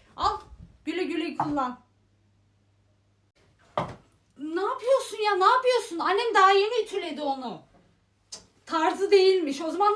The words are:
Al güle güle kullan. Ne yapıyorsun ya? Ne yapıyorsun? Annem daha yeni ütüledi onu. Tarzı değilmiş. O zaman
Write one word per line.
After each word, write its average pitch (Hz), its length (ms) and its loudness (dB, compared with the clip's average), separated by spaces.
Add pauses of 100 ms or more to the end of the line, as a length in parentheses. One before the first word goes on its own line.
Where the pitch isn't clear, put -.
(160)
Al 415 240 -2 (440)
güle 339 200 -4
güle 311 320 -6
kullan. 277 440 -4 (2500)
Ne 320 240 -6
yapıyorsun 494 600 -2
ya? 415 100 2
Ne 370 100 2
yapıyorsun? 494 540 2
Annem 403 360 -2
daha 381 160 6
yeni 427 320 2
ütüledi 339 400 -8
onu. 262 400 -6 (1040)
Tarzı 330 440 0
değilmiş. 370 500 4
O 320 100 -6
zaman 403 240 2